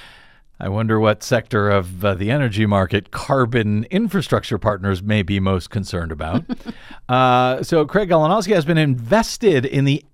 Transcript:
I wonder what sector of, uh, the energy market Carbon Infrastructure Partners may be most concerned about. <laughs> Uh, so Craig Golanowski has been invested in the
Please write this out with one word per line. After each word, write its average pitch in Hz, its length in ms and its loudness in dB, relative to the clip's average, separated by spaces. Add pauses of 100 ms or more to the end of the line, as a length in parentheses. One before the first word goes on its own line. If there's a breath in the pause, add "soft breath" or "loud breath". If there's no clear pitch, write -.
(640 loud breath)
I 92 60 -4
wonder 110 300 0
what 107 240 2
sector 104 480 0
of, 92 340 -2
uh, 98 80 2
the 95 160 -2
energy 113 380 0
market 101 420 0
Carbon 117 760 0
Infrastructure 170 720 -2
Partners 98 420 -2
may 107 220 0
be 98 160 -2
most 95 320 -2
concerned 87 400 -6
about. 80 380 -4
<laughs> - 600 -12
Uh, 127 540 2
so 156 220 0
Craig 196 240 0
Golanowski 175 440 2
has 175 100 2
been 160 140 2
invested 147 880 2
in 135 200 0
the 139 280 0